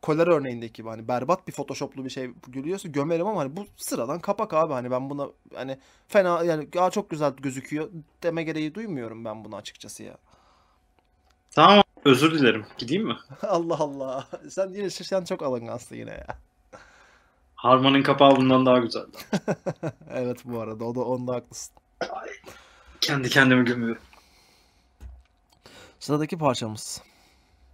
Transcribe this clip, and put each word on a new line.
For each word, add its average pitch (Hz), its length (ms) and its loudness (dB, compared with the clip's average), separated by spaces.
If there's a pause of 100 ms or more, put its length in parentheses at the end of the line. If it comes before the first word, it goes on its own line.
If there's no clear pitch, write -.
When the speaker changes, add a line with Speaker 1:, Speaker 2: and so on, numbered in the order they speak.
Speaker 1:
Kolera 165 320 2
örneğindeki 120 380 -4
gibi 110 160 -14
hani 113 200 -12
berbat 127 400 -2
bir 156 40 -14
photoshoplu 135 520 -8
bir 131 60 -8
şey 127 200 -8 (180)
gülüyorsa 151 400 -8
gömerim 160 380 -2
ama 208 140 -2
hani 139 160 -6
bu 202 100 -12 (100)
sıradan 151 440 -6
kapak - 340 -4
abi. 160 180 2
Hani 123 180 -4
ben 127 200 -2
buna 143 180 -6 (260)
hani 131 240 -8 (300)
fena 175 360 2
yani, 156 240 -2 (100)
"Aa, 180 120 4
çok 202 200 -6
güzel 151 220 0
gözüküyor." 139 560 -6 (340)
deme 165 200 -2
gereği 156 320 -6
duymuyorum 123 500 -10
ben 107 200 -10
bunu 107 120 -14
açıkçası - 460 -16
ya. 95 140 -18 (1300)
Speaker 2:
Tamam, 196 320 8 (220)
özür 147 340 6
dilerim. 110 280 4 (120)
Gideyim 165 280 -4
mi? 117 100 -4 (140)
Speaker 1:
<laughs> - 120 -14
Allah 170 360 0
Allah. 135 500 -6 (220)
Sen 190 180 -4
yine, 190 220 -8
sen 185 340 -6
çok 170 180 -8
alıngansın 117 540 -6
yine 113 140 -12
ya. - 280 -14 (1160)
Speaker 2:
Harman'ın 131 480 6
kapağı 139 340 8
bundan 131 300 4
daha 127 120 6
güzeldi. - 380 -6 (440)
Speaker 1:
<laughs> - 500 -10
Evet, 123 340 -4
bu 120 160 -8
arada 110 240 -8
o 120 100 -6
da, 127 60 -4
onda 123 340 -4
haklısın. - 400 -12 (260)
Speaker 2:
Ay, - 280 -10 (720)
kendi 135 280 -2
kendimi 127 360 6
gömüyorum. 117 380 -2 (2000)
Speaker 1:
Sıradaki 151 380 -2
parçamız. 120 640 -2 (720)